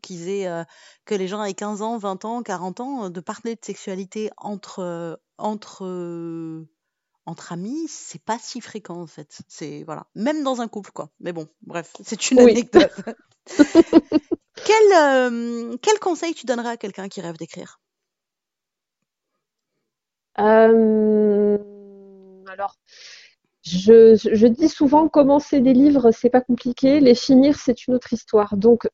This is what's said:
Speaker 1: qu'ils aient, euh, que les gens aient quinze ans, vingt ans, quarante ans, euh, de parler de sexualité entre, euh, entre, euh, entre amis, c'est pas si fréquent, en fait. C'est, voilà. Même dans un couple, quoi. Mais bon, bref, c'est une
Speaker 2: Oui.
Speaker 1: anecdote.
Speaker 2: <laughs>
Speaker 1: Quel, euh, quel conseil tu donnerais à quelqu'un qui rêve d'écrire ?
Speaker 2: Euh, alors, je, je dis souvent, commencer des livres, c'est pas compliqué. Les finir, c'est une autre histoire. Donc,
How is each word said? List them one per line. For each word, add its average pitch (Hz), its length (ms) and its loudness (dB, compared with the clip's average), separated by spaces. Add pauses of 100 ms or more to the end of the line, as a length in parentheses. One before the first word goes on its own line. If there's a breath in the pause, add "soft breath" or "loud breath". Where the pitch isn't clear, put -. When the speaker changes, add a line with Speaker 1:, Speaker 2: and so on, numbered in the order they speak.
Speaker 1:
qu'ils 175 260 -14
aient, 196 180 -8
euh, 170 160 -8 (440 soft breath)
que 214 80 -6
les 185 120 -4
gens 208 160 -10
aient 196 120 -8
quinze 208 260 -10
ans, 226 160 -8
vingt 190 300 -10
ans, 233 160 -8
quarante 185 380 -10
ans, 254 260 -10
euh, - 20 -12
de 175 120 -14
parler 214 340 -12
de - 100 -18
sexualité 202 720 -12
entre, - 440 -14
euh, 170 360 -10 (220)
entre, 214 480 -12
euh, 165 840 -12 (560)
entre - 280 -16
amis, 240 360 -10
c'est - 340 -20
pas 226 160 -6
si - 220 -16
fréquent, 175 400 -16
en 170 60 -14
fait. - 420 -20
C'est, 147 360 -14
voilà. 156 300 -14
Même 294 280 -4
dans 262 180 -4
un 233 80 -8
couple, 196 240 -14
quoi. - 160 -14 (120)
Mais 175 120 -8
bon, 160 160 -12 (140)
bref, - 320 -14 (100)
c'est - 260 -10
une 254 120 4
Speaker 2:
Oui. 247 80 8
Speaker 1:
anecdote. 233 420 2 (540)
Speaker 2:
<laughs> - 840 2 (340)
Speaker 1:
Quel, 427 320 4
euh, 233 840 -2
quel 427 200 0
conseil 339 340 -6
tu - 100 -16
donnerais 240 260 -6
à 233 60 -10
quelqu'un 196 320 -14
qui 190 140 -14
rêve 170 160 -12
d'écrire ? - 420 -18 (2500)
Speaker 2:
Euh, 214 1160 4 (920)
alors, 196 220 -10 (880 soft breath)
je, 220 540 6
je 220 300 2
dis 294 220 2
souvent, 302 400 2
commencer 285 520 2
des 262 140 4
livres, 269 380 4
c'est - 180 0
pas 254 100 2
compliqué. 262 600 -2
Les 247 140 6
finir, 269 440 4
c'est - 280 -4
une 254 80 -2
autre - 180 -6
histoire. 208 440 -2
Donc, 226 380 2